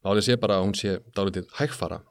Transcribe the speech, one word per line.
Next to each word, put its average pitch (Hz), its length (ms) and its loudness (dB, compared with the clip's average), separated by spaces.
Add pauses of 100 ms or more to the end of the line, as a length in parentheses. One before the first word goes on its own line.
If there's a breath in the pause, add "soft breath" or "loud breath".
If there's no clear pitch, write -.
„Málið 101 240 2
sé 120 120 4
bara 104 180 2
að 92 80 2
hún 101 100 0
sé 98 240 -2 (160)
dálítið 98 340 -2 (100)
hægfara.“ - 500 -4